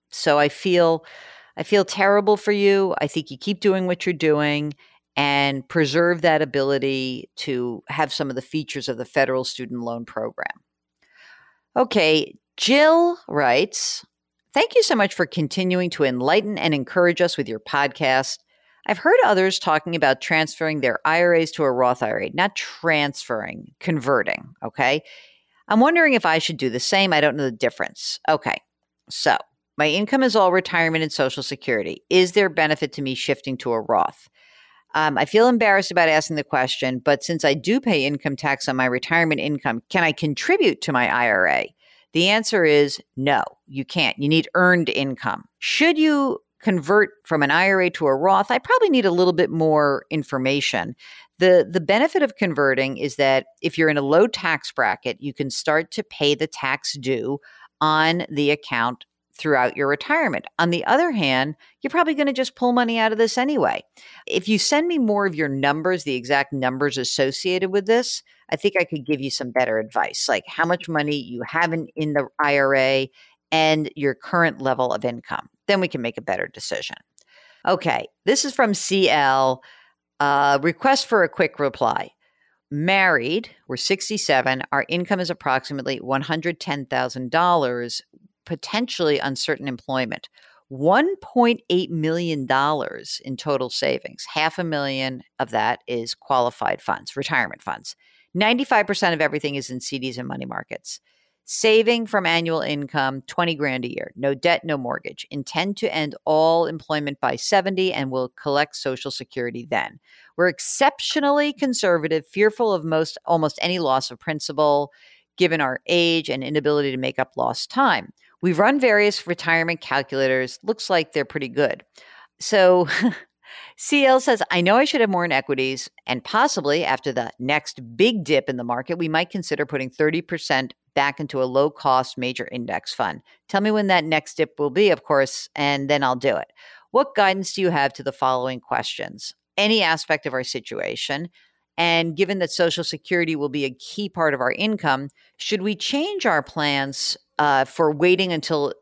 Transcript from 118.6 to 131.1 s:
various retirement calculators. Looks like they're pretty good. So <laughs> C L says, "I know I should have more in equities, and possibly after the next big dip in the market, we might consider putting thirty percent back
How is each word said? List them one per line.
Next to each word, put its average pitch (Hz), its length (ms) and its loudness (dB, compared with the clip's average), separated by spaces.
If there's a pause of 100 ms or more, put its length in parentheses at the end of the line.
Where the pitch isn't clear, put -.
various 208 460 2
retirement 165 560 -2
calculators. 131 800 -2
Looks 226 280 -6
like 170 240 0
they're 147 120 0
pretty 143 220 -8
good. 127 360 -2 (560)
So 180 480 4 (280)
<laughs> - 180 -20 (440)
C 285 280 2
L 262 140 6
says, 247 220 0 (100)
"I 175 100 2
know 220 160 6
I 269 80 6
should 285 160 2
have 220 80 4
more 175 160 0
in 170 60 -2
equities, 131 580 -2 (160)
and 127 180 -4
possibly 175 600 0
after 131 280 -2
the 117 280 -4
next 143 400 -4 (160)
big 208 280 2
dip 139 260 0
in 131 80 -2
the 123 60 -6
market, 120 340 -6
we 170 120 -4
might 165 200 -2
consider 151 360 -6
putting 131 240 -6
thirty 156 320 0
percent 139 520 -4 (200)
back 143 260 0